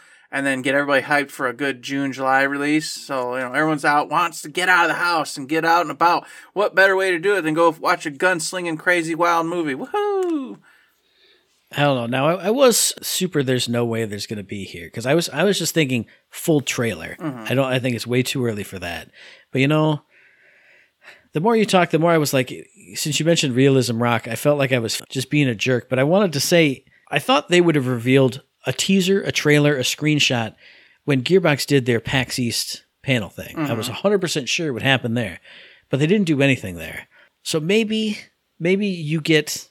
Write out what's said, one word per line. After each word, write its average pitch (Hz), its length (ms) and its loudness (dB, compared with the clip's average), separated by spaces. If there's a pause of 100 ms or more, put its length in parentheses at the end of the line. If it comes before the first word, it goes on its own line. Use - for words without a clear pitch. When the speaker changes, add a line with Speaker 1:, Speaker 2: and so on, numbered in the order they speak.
(320)
Speaker 1:
and 139 140 -4
then 131 160 -2
get 139 140 0
everybody 143 260 2
hyped 143 300 0
for 131 160 -4
a 120 40 -4
good 127 300 -6
June, 139 300 -4
July 135 300 2
release. 143 460 -2
So, 127 460 -6
you 131 60 -4
know, 123 120 -8
everyone's 156 320 0
out, 147 240 2
wants 165 340 -2
to 156 60 -12
get 180 200 -2
out 175 160 6
of 151 120 0
the 160 60 -4
house 170 340 -2
and 135 120 -10
get 160 160 0
out 165 160 4
and 151 100 -2
about. 165 340 2 (280)
What 202 200 0
better 190 220 6
way 190 160 2
to 175 80 0
do 202 160 2
it 185 80 0
than 156 120 0
go 170 160 6
watch 160 360 -2
a 151 60 -6
gunslinging, 175 680 -2
crazy, 170 380 0
wild 170 320 2
movie? 165 260 -2
Woohoo! 339 840 -4 (1120)
Speaker 2:
I - 100 -4
don't 143 140 2
know. 117 100 -4
Now, 131 220 -2
I, 175 180 -2
I 208 40 0
was 254 520 2
super, 175 400 -2
there's 127 260 0
no 120 160 0
way 117 200 -2
there's 101 240 -10
gonna 104 160 -8
be 101 200 -10
here, 85 240 -16
'cause 113 160 -12
I 135 100 2
was, 165 160 0
I 147 120 -2
was 202 160 2
just 160 160 -4
thinking 131 320 0 (220)
full 151 320 0
trailer. - 580 -6
Speaker 1:
Mm-hmm. 147 300 -10
Speaker 2:
I 123 60 0
don't, 131 180 0
I 127 80 0
think 123 160 -2
it's 107 100 -8
way 123 160 0
too 127 240 -2
early 104 180 -4
for 98 140 -14
that. 87 320 -10 (400)
But, 127 120 0
you 139 60 2
know, 156 340 2 (1300)
the 156 80 -2
more 226 160 2
you 214 80 4
talk, 180 260 4
the 160 80 2
more 170 140 4
I 165 60 4
was 143 140 0
like, 131 200 0 (420)
since 147 240 -4
you 156 80 0
mentioned 156 300 2
realism 127 440 4
rock, 120 280 0
I 113 80 -6
felt 147 220 2
like 131 140 0
I 123 60 2
was 110 300 -4
just 127 200 -6
being 147 200 2
a 117 80 0
jerk, 123 320 -2
but 127 100 -2
I 131 60 2
wanted 180 300 2
to 139 60 -2
say, 156 440 2 (260)
I 139 80 0
thought 269 300 0
they 175 120 4
would 165 140 4
have 131 140 0
revealed 127 540 2 (240)
a 135 80 -4
teaser, 190 480 2
a 143 100 -4
trailer, 147 440 4
a 127 60 -4
screenshot 135 720 0 (500)
when 135 180 0
Gearbox 170 440 2
did 135 200 2
their 117 140 2
pax - 380 -4
East - 460 -4 (180)
panel 104 280 -2
thing. - 260 -14
I 143 160 -2
was 113 140 -4
Speaker 1:
Mm-hmm. 120 80 -8
Speaker 2:
a - 60 -12
hundred 202 200 0
percent 147 300 -4
sure 170 160 -2
it 139 60 -4
would 107 100 -6
happen 123 320 0
there, 107 260 -6 (480)
but 127 120 -2
they 156 60 2
didn't 202 200 4
do 139 160 2
anything 117 340 0
there. - 320 -14 (340)
So - 180 -4
maybe, 214 580 0 (400)
maybe 190 300 0
you 165 340 -4
get, 151 480 -2